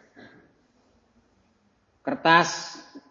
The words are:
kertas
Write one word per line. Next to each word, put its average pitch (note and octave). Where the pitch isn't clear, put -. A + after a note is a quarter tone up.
kertas E3